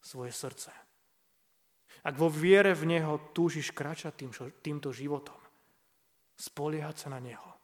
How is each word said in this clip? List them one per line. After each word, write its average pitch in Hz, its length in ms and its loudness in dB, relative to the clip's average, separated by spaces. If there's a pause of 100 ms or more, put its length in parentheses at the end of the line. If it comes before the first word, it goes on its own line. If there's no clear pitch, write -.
svoje 123 320 -10
srdce, - 380 -10 (1300)
ak 151 160 -2
vo 165 140 4
viere 190 400 8
v 165 260 2
neho 156 160 0 (220)
túžiš 165 400 0
kráčať 147 500 -8
tým, 123 60 -10 (320)
týmto 147 320 -4
životom, 143 420 -6 (1000)
spoliehať 151 560 -4
sa - 180 -12
na 131 60 -8
neho 123 320 -14 (120)